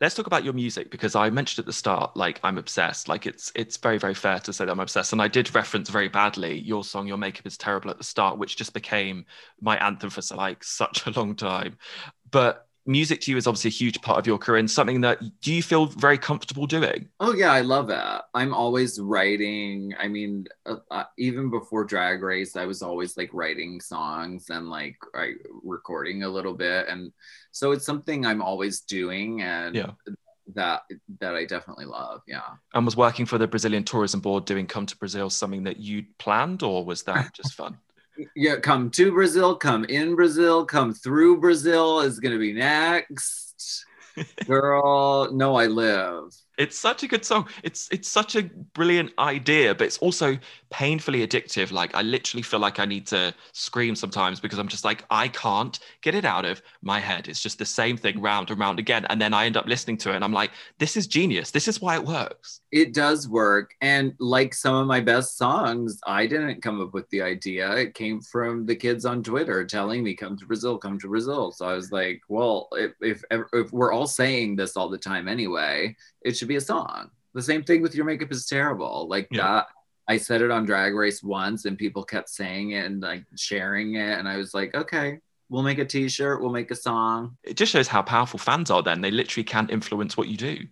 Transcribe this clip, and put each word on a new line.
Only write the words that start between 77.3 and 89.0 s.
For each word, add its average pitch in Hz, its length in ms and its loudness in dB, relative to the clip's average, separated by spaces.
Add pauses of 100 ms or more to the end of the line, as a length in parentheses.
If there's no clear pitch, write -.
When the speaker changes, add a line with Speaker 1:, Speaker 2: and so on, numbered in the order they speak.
Speaker 2:
The 127 80 -8
same 151 220 0
thing 165 180 6
with 160 140 0
Your 151 100 0
Makeup 151 260 -2
Is 127 140 -6
Terrible. 85 640 -2
Like 98 240 -2
Speaker 1:
Yeah. 104 120 0
Speaker 2:
that, 101 240 4 (400)
I 110 100 4
said 113 240 2
it 120 100 4
on 113 140 2
Drag 101 300 2
Race 104 260 0
once 98 440 -4
and 98 120 -4
people 98 260 -4
kept - 260 -6
saying 98 420 -6
it 101 140 -4
and, 98 160 -6
like, 90 240 -6 (100)
sharing 101 600 -2
it. 104 220 -2
And 95 100 -4
I 98 100 -4
was 98 160 -6
like, 98 200 -2
"Okay, 151 460 -4 (300)
we'll 131 140 -2
make 139 160 0
a 135 60 0
t-shirt, 139 560 -2
we'll 123 100 -2
make 120 200 -4
a 123 40 -6
song." 113 680 -2
Speaker 1:
It - 120 -10
just 220 160 2
shows 139 160 4
how 101 140 2
powerful 117 380 0
fans 147 320 0
are 90 100 6
then. 85 200 0